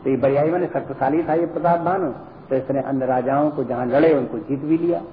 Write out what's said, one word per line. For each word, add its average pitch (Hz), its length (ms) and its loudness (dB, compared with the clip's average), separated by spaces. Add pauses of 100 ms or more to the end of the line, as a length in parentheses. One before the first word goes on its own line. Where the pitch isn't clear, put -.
तो 127 60 -2
ये 135 80 2
बरियाई 139 340 2
माने 175 140 0
शक्तिशाली 139 580 -2
था 151 100 0
ये 170 120 2
प्रताप 170 340 0
भानु, 170 320 -2 (380)
तो 131 60 0
इसने 131 260 -2
अन्य 131 240 -2
राजाओं 135 460 2
को 135 120 -4
जहां 123 240 -4
लड़े 151 260 6
उनको 123 240 -2
जीत 135 220 -4
भी 151 180 0
लिया। 170 240 0 (120)